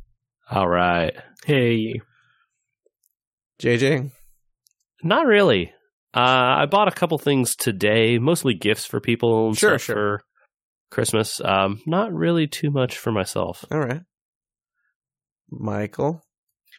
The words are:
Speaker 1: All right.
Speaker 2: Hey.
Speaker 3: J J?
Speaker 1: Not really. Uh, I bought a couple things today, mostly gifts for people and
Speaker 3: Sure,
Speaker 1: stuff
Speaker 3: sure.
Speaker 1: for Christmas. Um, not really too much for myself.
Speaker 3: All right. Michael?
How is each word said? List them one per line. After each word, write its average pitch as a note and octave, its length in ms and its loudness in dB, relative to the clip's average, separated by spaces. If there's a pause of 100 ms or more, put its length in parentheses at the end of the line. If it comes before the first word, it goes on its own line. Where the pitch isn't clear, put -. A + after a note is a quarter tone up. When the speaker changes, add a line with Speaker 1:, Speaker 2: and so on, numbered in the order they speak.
(500)
Speaker 1:
All G2 180 0
right. F2 460 2 (320)
Speaker 2:
Hey. A#2 540 0 (1600)
Speaker 3:
J A#2+ 180 0
J? C3+ 340 0 (920)
Speaker 1:
Not A#3 220 2
really. F3+ 480 4 (400)
Uh, B2+ 500 4
I - 20 2
bought G3 220 2
a F3+ 80 2
couple E3 220 -2
things C3+ 380 0
today, A2+ 640 2
mostly C3+ 340 0
gifts G#2 320 -2
for - 160 -6
people A2+ 460 0
and G#2+ 100 -2
Speaker 3:
Sure, F3 200 2
Speaker 1:
stuff - 40 -8
Speaker 3:
sure. G#2+ 380 -4
Speaker 1:
for - 40 -20 (720)
Christmas. A2+ 480 -2
Um, G2 420 0
not F#3+ 280 -2
really E3 340 0
too D3 240 -6
much C3 260 -2
for - 140 -4
myself. F#2+ 600 -4
Speaker 3:
All D3 80 -2
right. C#3 220 -6 (1500)
Michael? G#2+ 720 -6 (580)